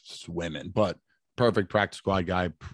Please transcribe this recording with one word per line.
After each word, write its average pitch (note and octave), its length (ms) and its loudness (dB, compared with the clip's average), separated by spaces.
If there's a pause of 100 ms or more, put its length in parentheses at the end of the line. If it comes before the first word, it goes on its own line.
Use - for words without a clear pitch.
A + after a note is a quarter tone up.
swimming, E2+ 720 -8
but G2+ 220 2 (400)
perfect G#2+ 320 2
practice G2+ 280 0
squad F#2+ 280 0
guy F2+ 240 0
p-, D#2 60 -10 (180)